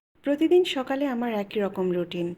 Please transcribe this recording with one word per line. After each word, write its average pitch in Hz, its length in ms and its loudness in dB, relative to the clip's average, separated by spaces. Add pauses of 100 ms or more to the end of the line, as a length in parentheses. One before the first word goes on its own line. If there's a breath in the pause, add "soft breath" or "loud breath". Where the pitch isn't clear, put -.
(260)
প্রতিদিন 320 380 4
সকালে 269 420 -2
আমার 240 260 -2 (100)
একই 202 180 -6
রকম 190 260 0 (100)
রুটিন, 175 420 -4